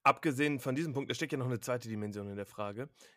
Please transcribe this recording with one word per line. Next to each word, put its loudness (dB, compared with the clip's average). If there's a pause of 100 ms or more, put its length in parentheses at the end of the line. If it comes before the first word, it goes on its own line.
abgesehen 4
von -2
diesem -2
Punkt, -2
da -2
steckt -2
ja 0
noch 0
eine 0
zweite -2
Dimension -4
in -6
der -4
Frage, -6 (280)